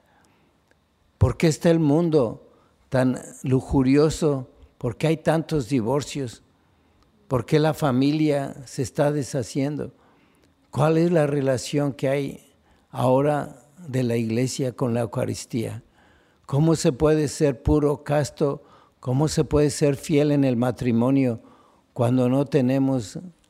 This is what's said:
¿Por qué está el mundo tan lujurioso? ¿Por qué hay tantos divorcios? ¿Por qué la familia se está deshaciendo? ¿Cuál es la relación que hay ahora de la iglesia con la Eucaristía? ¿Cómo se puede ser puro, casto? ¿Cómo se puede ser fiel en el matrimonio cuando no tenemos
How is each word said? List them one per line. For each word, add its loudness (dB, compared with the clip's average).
¿Por 2
qué 0
está 0
el 4
mundo 2
tan 0
lujurioso? 2
¿Por -6
qué -2
hay 0
tantos -2
divorcios? -4
¿Por -2
qué 2
la 2
familia 0
se -8
está 0
deshaciendo? -4
¿Cuál 2
es 2
la 2
relación -2
que -4
hay -4
ahora 0
de -2
la -2
iglesia -2
con -2
la 0
Eucaristía? -6
¿Cómo 2
se 0
puede 2
ser -2
puro, 0
casto? -2
¿Cómo 0
se 0
puede 2
ser 0
fiel 2
en 4
el 2
matrimonio 0
cuando 0
no 2
tenemos 0